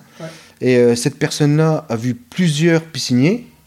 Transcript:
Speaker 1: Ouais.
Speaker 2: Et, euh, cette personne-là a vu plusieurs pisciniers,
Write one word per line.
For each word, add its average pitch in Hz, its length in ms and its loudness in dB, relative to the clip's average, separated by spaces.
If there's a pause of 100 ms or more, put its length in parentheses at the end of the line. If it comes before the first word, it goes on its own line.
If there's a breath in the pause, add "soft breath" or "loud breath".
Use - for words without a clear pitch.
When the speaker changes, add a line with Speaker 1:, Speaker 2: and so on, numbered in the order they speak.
(200 loud breath)
Speaker 1:
Ouais. 160 60 -12 (340 loud breath)
Speaker 2:
Et, 123 160 2
euh, 120 180 4
cette 120 240 -4
personne-là 151 720 0
a 117 80 -4
vu 120 180 -4
plusieurs 160 680 0
pisciniers, 147 640 -2 (200)